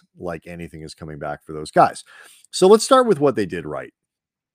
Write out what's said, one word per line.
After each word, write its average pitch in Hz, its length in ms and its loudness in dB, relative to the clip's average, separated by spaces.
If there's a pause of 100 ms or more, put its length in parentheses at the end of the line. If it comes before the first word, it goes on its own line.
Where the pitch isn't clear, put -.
(180)
like 85 280 -8
anything 85 360 -14
is 78 120 -14
coming 78 260 -14
back 73 260 -10
for 78 80 -14
those 78 180 -10
guys. - 320 2 (480)
So - 160 2
let's 214 160 6
start 254 240 4
with 151 140 0
what 135 140 2
they 107 100 -2
did 85 200 -8
right, 67 280 -10 (600)